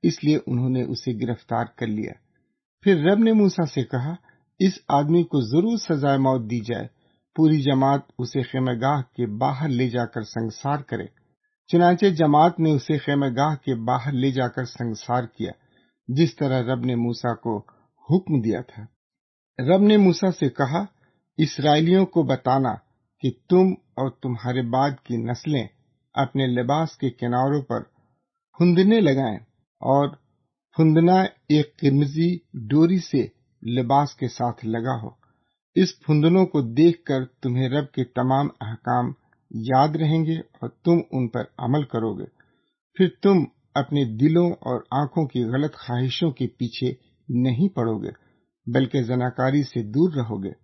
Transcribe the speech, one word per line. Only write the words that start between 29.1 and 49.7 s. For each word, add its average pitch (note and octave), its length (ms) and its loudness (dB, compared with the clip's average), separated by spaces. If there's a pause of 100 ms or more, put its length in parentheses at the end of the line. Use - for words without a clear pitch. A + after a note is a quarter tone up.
और C#3 420 0 (540)
फुंदना E3 460 6 (280)
एक D3+ 280 2
किरमिजी D3 760 0
डोरी D3+ 440 2
से C3 320 -2 (320)
लिबास B2+ 560 0
के B2+ 80 -4
साथ A#2+ 260 -4 (120)
लगा A2+ 280 -4
हो। A2 260 -12 (560)
इस F#3 300 0
फुंदनों E3 400 4
को D3+ 160 -2
देखकर C3+ 600 2
तुम्हें B2+ 460 -4
रब C#3 160 -2 (100)
के C3 80 -2
तमाम C3 440 0
अहकाम B2 680 -4 (400)
याद C3 420 2
रहेंगे D#3+ 400 0
और - 480 -14
तुम E3+ 140 4 (140)
उन B2+ 140 -2
पर A2+ 320 -8
अमल C3 240 -2
करोगे। A2+ 420 -6 (720)
फिर F#3 260 2
तुम F#3+ 240 4 (300)
अपने C#3+ 280 -2
दिलों D#3 460 2
और - 420 -6
आंखों C#3+ 340 -2
की B2 160 -2
गलत C3 320 -2
ख्वाहिशों B2+ 560 -4
के C3 160 -6
पीछे B2+ 500 -6 (340)
नहीं B2+ 380 0
पड़ोगे, A2 400 -4 (600)
बल्कि C3 340 0
जनाकारी B2+ 600 -2
से B2+ 200 -6